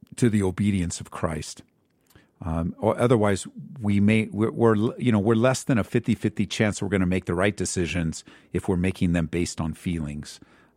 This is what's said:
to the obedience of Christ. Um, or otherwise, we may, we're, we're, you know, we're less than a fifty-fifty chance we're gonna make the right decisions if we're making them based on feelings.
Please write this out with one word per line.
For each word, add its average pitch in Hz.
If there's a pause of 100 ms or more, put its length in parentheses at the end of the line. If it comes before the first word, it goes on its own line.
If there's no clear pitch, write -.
(160)
to 123
the 101
obedience 95
of -
Christ. - (800)
Um, 82
or -
otherwise, 107 (320)
we 101
may, 110
we're, 107
we're, 113 (220)
you 123
know, 107
we're 110
less 123
than 135
a 95
fifty-fifty 110
chance -
we're 98
gonna 95
make 90
the 90
right 98
decisions 85 (280)
if -
we're 95
making 90
them 82
based 87
on 80
feelings. 73 (380)